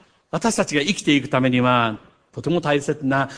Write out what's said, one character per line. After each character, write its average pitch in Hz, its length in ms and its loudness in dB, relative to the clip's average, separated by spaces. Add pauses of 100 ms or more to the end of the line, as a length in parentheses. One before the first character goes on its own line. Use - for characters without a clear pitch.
(300)
私 208 260 -2
た 208 100 2
ち 147 80 -8
が 143 80 2
生 175 120 0
き - 80 -12
て 151 120 4
い 135 80 2
く 123 60 -10
た 135 120 2
め 131 80 2
に 127 120 2
は、 120 400 2 (320)
と 123 100 -12
て 143 80 -2
も 170 100 0
大 147 200 0
切 147 260 -4
な 135 320 0